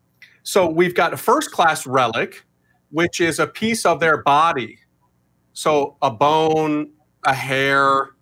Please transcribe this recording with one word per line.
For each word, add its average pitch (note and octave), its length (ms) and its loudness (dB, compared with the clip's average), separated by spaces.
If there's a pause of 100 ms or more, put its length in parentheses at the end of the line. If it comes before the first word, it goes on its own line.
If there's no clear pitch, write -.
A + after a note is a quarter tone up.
(440)
So F#3 260 0
we've F3+ 260 0
got E3+ 180 0
a - 40 -8
first D4 340 0
class D#3+ 360 0
relic, B2+ 580 -2 (440)
which E3+ 320 -4
is E3 180 0
a D3+ 80 0
piece A3 380 -4
of E3 160 2
their D#3 200 2
body. D3 580 0 (760)
So D3 480 -2
a C#3 100 0
bone, D#3 800 0 (340)
a C3+ 80 2
hair, C3+ 760 0 (120)